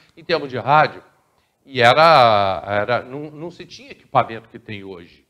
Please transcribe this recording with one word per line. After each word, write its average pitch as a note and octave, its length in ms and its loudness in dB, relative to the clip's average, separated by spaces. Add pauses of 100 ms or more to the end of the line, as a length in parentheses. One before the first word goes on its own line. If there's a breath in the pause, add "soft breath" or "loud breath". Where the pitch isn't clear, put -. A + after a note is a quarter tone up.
(160 soft breath)
em E3 80 -20
termos D3 260 -6
de B2 80 -10
rádio, C#3 420 0 (640)
e C3 160 -8
era, A#2+ 840 4
era, G#2 380 -4
não, D3 260 -16
não D3+ 220 -18
se F3+ 120 -20
tinha B3+ 280 -20
equipamento A2+ 560 -6
que A#2+ 100 -20
tem G#2+ 240 -18
hoje. F2 480 -20